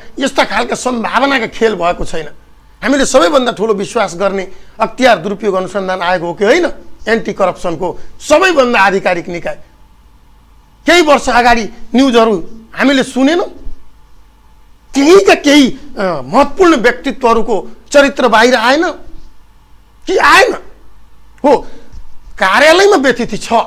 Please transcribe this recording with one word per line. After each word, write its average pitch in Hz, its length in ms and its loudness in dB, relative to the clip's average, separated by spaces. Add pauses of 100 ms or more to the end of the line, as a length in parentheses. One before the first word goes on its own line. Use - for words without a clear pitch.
(200)
यस्ता 269 240 0
खालका 233 320 -4
सम्भावनाका 240 720 -2
खेल 220 280 -2
भएको 175 300 -2
छैन। - 220 -6 (560)
हामीले 262 220 0
सबैभन्दा 277 460 2
ठुलो 214 220 -2
विश्वास 196 420 -4
गर्ने 190 360 -4 (280)
अख्तियार 220 380 2
दुरुपयोग 190 380 -4
अनुसन्धान 185 460 -4
आयोग 175 220 -2
हो 170 100 -6
कि 196 120 -2
होइन, 302 260 2 (360)
एन्टी 214 260 -2
करप्सनको 175 640 -4 (200)
सबैभन्दा 294 600 2
आधिकारिक 190 480 0
निकाय। 165 320 -8 (1300)
केही 339 140 6
वर्ष 294 280 2
अगाडि 233 400 2 (260)
न्युजहरू 226 480 2 (320)
हामीले 269 280 2
सुनेनौँ, 285 440 0 (1500)
त्यहीँका 359 400 6
केही, 285 360 4 (300)
अ, 175 240 -4
महत्त्वपूर्ण 294 520 2
व्यक्तित्वहरूको 226 920 0 (240)
चरित्र 277 360 2
बाहिर 226 280 4
आएन 254 280 2 (1200)
कि 381 100 0
आएन? 359 360 4 (920)
हो, - 140 4 (840)
कार्यालयमा 311 560 4
व्यथिति 247 420 -2
छ, - 160 -6 (120)